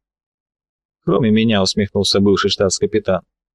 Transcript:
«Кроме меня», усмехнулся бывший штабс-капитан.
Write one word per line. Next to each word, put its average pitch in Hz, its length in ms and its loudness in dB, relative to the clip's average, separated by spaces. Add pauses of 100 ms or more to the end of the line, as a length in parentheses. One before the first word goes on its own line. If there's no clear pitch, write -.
(1040)
«Кроме 143 280 0
меня», 110 300 2
усмехнулся 101 580 -2
бывший 101 300 2
штабс-капитан. 98 720 -2 (340)